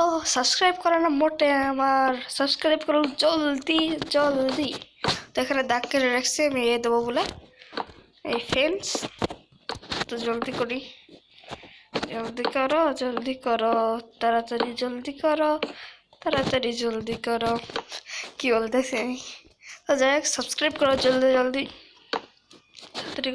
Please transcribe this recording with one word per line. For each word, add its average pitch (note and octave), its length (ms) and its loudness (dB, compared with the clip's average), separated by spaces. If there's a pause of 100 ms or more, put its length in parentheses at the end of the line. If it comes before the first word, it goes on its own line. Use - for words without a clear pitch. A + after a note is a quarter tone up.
(340)
সাবস্ক্রাইব F4+ 500 2
করে E4+ 200 4
না E4+ 60 4 (120)
মোটে D#4 260 2 (240)
আমার, C4+ 380 4 (280)
সাবস্ক্রাইব D4+ 500 2
করো D4+ 120 4 (220)
জলদি, D4+ 600 2 (340)
জলদি। C#4 540 2 (640)
তো - 120 -12
এখানে C4+ 180 0 (100)
দাগ A#3+ 180 2
কেটে C4 280 2
রাখছি B3+ 220 -2 (100)
আমি C4 120 0 (100)
এ A#3+ 120 4
দেবো A#3 240 2
বলে। C4+ 160 0 (1080)
এই A#3+ 80 0 (120)
ফেন্স, D#4+ 320 0 (1200)
তো A#3+ 60 -8 (120)
জলদি A#3 340 -2
করি, B3 200 -2 (1300)
জলদি A#3 340 -6 (100)
করো, C#4 260 2 (200)
জলদি B3+ 340 -2 (100)
করো, A3+ 300 2 (460)
তাড়াতাড়ি A#3 480 0 (120)
জলদি B3 320 -6 (100)
করো, D4+ 280 2 (680)
তাড়াতাড়ি C4 500 0 (100)
জলদি A3+ 340 -4 (120)
করো। A#3 260 0 (840)
কি C4+ 180 -2
বলতেছি A#3 380 0 (100)
আমি? B3+ 140 -4 (680)
তো D#4+ 140 0
যাই C4 160 6
হোক, D4 100 0 (100)
সাবস্ক্রাইব D4 460 -2
করো C4+ 120 6 (120)
জলদি, B3+ 220 4 (100)
জলদি, B3+ 260 0 (1300)
তাড়াতাড়ি - 400 -6